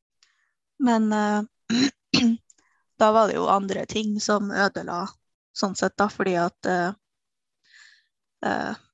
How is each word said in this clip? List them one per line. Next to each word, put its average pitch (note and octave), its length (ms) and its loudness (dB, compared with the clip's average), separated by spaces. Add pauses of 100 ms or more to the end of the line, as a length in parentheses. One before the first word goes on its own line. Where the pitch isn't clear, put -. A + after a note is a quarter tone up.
(800)
Men, A3+ 340 2
eh, G#3 300 0 (680)
<clears throat> A#3 300 2 (560)
da G#3+ 140 6
var A3 160 4
det F3 80 -2
jo F3 120 0
andre G3 380 0
ting G#3+ 340 -4
som G3+ 300 -2
ødela F#3 580 -2 (480)
sånn G3+ 200 -4
sett - 200 -2
da, G#3 120 2
fordi F#3+ 280 -2
at, F3 300 -2
eh, F3+ 260 0 (1500)
eh, - 300 -4 (200)